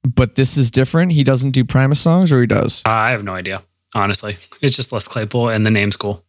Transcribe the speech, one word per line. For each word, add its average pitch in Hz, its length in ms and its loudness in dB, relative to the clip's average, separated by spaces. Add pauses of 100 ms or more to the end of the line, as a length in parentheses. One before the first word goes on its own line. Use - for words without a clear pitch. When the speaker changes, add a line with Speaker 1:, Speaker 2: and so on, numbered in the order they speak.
Speaker 1:
but 127 340 0
this 131 200 0
is 123 140 2
different. 165 420 2
He 147 120 2
doesn't 131 260 0
do 127 140 2
Primus 135 360 2
songs, 170 320 4
or 127 80 4
he 120 60 4
does? - 400 -2
Speaker 2:
Uh, 110 40 2
I 113 200 0
have 113 120 -4
no 98 120 -8
idea, 92 280 -8 (320)
honestly. 101 440 -2 (240)
It's 135 140 2
just - 160 -6
Les 110 140 -4
Claypool, 117 440 -2
and 110 160 0
the 110 40 2
name's 104 260 0
cool. 104 320 -8